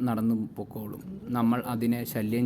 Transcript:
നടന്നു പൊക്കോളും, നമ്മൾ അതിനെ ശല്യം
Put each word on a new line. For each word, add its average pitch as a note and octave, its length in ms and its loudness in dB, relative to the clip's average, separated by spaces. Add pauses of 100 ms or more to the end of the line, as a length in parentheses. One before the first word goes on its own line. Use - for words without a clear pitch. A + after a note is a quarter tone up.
നടന്നു A2+ 280 2 (220)
പൊക്കോളും, G#2 440 -8 (360)
നമ്മൾ A#2+ 220 4 (140)
അതിനെ A#2 280 2 (120)
ശല്യം A2+ 320 2